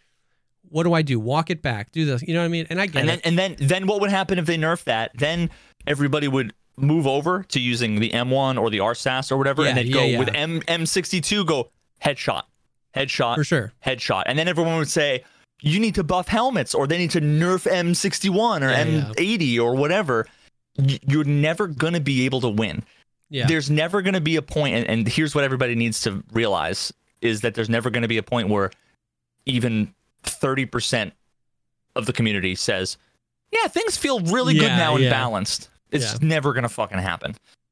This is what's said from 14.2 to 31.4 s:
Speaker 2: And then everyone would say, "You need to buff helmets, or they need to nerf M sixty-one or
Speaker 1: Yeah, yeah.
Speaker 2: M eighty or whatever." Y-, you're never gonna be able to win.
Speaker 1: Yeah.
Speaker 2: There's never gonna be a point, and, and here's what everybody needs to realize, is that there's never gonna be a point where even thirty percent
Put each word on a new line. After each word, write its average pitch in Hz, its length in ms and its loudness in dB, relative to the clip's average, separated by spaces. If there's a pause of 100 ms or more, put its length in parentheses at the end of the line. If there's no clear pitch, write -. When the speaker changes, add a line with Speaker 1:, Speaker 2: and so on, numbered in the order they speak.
Speaker 2:
And 135 120 -2
then 160 100 0
everyone 165 300 0
would 147 100 -2
say, 147 360 0 (360)
"You 151 200 2
need 220 160 2
to 196 80 0
buff 180 240 0
helmets, 226 460 0
or 139 120 2
they 165 120 0
need 175 140 0
to 175 80 2
nerf 160 500 2
M 175 240 2
sixty-one 196 680 0
or 131 80 2
Speaker 1:
Yeah, 135 140 2
yeah. 156 240 0
Speaker 2:
M 107 100 -8
eighty 170 400 0
or 120 160 2
whatever." 143 520 0 (520)
Y-, 135 280 2
you're 143 180 2
never 151 440 0
gonna 160 320 -2
be 135 240 0
able 127 180 0
to 127 60 2
win. 104 340 -2 (480)
Speaker 1:
Yeah. 127 160 -2
Speaker 2:
There's 147 240 2
never 170 320 0
gonna 190 180 0
be 160 160 0
a 151 60 0
point, 147 340 0
and, 120 100 0
and 113 220 0
here's 147 260 0
what 147 100 2
everybody 127 300 0
needs 117 280 -2
to 98 200 -4 (100)
realize, 98 600 0 (300)
is 110 180 0
that 113 140 -2
there's 110 160 -2
never 117 200 0
gonna 117 180 -2
be 113 100 0
a 104 40 -2
point 117 260 -2
where 101 220 2 (760)
even 117 460 0 (300)
thirty 135 440 -2
percent 117 460 -2 (800)